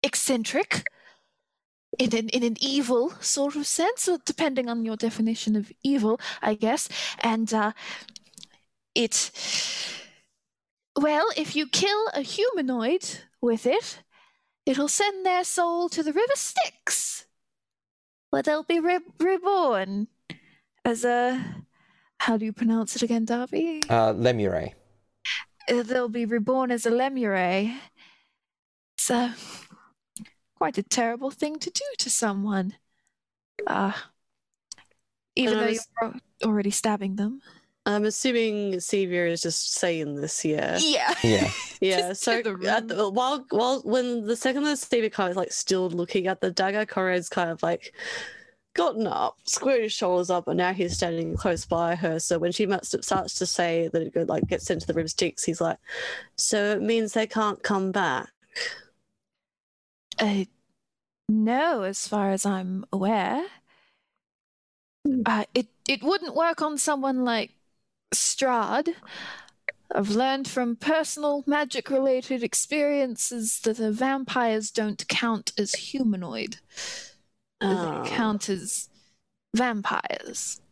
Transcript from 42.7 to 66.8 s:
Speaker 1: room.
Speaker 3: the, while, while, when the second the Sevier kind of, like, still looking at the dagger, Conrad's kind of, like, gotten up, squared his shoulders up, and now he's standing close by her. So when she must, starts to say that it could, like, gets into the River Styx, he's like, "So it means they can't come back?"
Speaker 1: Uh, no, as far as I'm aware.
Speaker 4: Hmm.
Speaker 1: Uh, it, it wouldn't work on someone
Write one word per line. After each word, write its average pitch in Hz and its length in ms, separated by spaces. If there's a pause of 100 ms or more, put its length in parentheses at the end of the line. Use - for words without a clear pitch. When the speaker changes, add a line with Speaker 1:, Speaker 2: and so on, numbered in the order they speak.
Speaker 1:
room. 226 60 (100)
Speaker 3:
the, 208 120
while, 254 400
while, 247 340
when 240 440
the 233 80
second 262 280
the 294 120
Sevier 233 340
kind 185 220
of, 180 60
like, - 160
still 185 360
looking 175 380
at 185 140
the 185 100
dagger, 196 340
Conrad's 180 440
kind 175 200
of, 165 140
like, 170 300 (800)
gotten 226 340
up, - 380
squared 262 380
his 214 100
shoulders 180 360
up, 175 200
and 170 80
now 180 160
he's 175 240
standing 165 400
close 175 280
by 170 300
her. 165 240
So 170 200
when 175 120
she 208 140
must, - 400
starts 190 300
to 185 100
say 170 480
that 165 80
it - 120
could, 165 140
like, - 200
gets - 220
into 165 160
the 165 80
River 160 140
Styx, - 380
he's 165 160
like, 165 160 (580)
"So 208 380
it 202 80
means 220 320
they 220 120
can't 214 380
come 190 300
back?" 170 340 (1900)
Speaker 1:
Uh, 202 240 (840)
no, 233 540
as 196 240
far 202 240
as 190 140
I'm 190 460
aware. 208 540 (1600)
Speaker 4:
Hmm. 262 180
Speaker 1:
Uh, 220 280
it, 240 140 (200)
it 254 160
wouldn't 339 320
work 330 260
on 302 160
someone 269 460